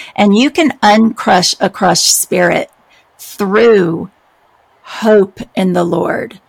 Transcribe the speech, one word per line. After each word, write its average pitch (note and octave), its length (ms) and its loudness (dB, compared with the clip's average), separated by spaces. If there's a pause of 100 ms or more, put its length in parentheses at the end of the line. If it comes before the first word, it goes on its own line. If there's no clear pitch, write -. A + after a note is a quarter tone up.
(160)
And G3+ 200 2
you C4 140 2
can D#4+ 320 -2
uncrush G#3+ 800 2
a G3 100 -2
crushed - 480 0
spirit F3 520 -2 (480)
through G3 920 0 (720)
hope G#3+ 580 0 (140)
in F#3 180 -2
the F3 120 -2
Lord, - 640 -4